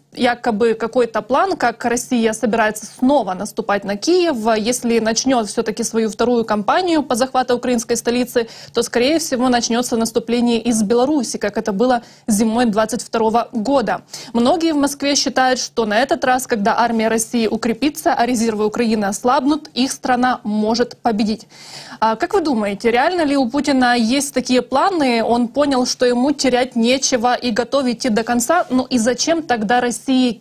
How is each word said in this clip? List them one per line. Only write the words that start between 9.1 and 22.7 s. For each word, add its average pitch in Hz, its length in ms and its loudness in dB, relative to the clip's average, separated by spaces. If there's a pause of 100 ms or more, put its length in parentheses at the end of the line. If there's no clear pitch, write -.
всего, 262 320 0
начнется 240 480 0
наступление 233 640 0
из 226 220 0
Беларуси, 240 560 0
как 208 180 -2
это 214 160 -2
было 233 300 0 (240)
зимой 226 380 2
двадцать 220 360 0
второго 220 520 0
года. 233 500 -2 (300)
Многие 311 400 2
в 294 40 0
Москве 285 380 0
считают, 262 440 0
что - 260 -4
на 208 140 0
этот 277 240 0
раз, 254 220 0
когда 220 320 0
армия 226 300 0
России 226 400 0
укрепится, 226 640 -2
а 233 140 2
резервы 220 380 0
Украины 220 400 0
ослабнут, 262 680 0
их 254 180 -2
страна 247 520 -2
может 214 540 0
победить. 220 500 -2 (520)
А 226 160 2
как 359 200 -4
вы 392 60 4
думаете, 220 500 -2